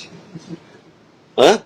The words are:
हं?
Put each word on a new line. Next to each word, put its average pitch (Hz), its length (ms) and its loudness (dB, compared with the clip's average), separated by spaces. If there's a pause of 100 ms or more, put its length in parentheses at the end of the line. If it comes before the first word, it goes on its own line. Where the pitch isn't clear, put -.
(1400)
हं? 156 280 4